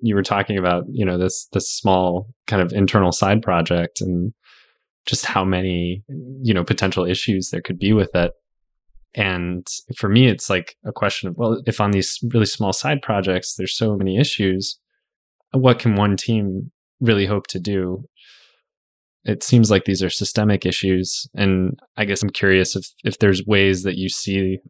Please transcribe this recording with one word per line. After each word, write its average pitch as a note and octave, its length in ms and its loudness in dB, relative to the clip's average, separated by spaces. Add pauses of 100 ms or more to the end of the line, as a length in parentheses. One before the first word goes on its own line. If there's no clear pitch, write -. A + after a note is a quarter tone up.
you A2 140 0
were G2 80 2
talking G2+ 340 0
about, F2+ 340 0
you A2+ 140 -2
know, F2+ 120 0
this, F#2 360 -2
this - 180 -2
small F#2 560 0 (180)
kind G2+ 160 0
of F2 120 -2
internal F#2+ 400 4
side G2+ 280 2
project E2+ 600 0
and F#2 320 -4 (720)
just - 220 -4
how F#2+ 180 0
many, F2+ 580 -2 (380)
you A#2 120 2
know, F2 120 2
potential F#2+ 400 0
issues F#2 460 -2
there F2+ 100 -6
could F2 180 -8
be G2+ 140 4
with G#2 220 2
it. F2 180 2 (840)
And F2+ 500 -2 (300)
for G#2 140 -2
me, B2 180 6
it's G#2 220 0
like F2+ 260 -2 (100)
a G#2+ 60 -8
question - 380 -4
of, E2+ 80 -10
well, A2+ 280 -2
if A2 140 -4
on G2+ 120 2
these G2 280 0 (140)
really A2+ 120 6
small G2 280 -2
side C#3+ 280 -2
projects, F#2+ 540 -2
there's - 220 -6
so G#2+ 180 0
many F#2+ 240 0
issues, G2 580 0 (720)
what B2+ 280 4
can G#2+ 160 2
one G2+ 220 2
team G2+ 540 -2 (280)
really G#2 280 4
hope G2+ 200 -2
to - 120 -8
do? F#2+ 440 -2 (1200)
It A2 180 -4
seems A2+ 260 6
like G2 140 4
these F#2+ 180 0
are F#2 80 0
systemic G#2 560 0
issues. F#2 720 -2
And F#2 420 0 (200)
I G#2+ 80 0
guess G2+ 180 -2
I'm G2+ 60 0
curious F#2+ 480 2
if, F#2 80 -8 (180)
if - 160 -4
there's F#2+ 260 2
ways G2 380 2
that F#2+ 140 -4
you F#2+ 100 -4
see F#2+ 520 -2 (100)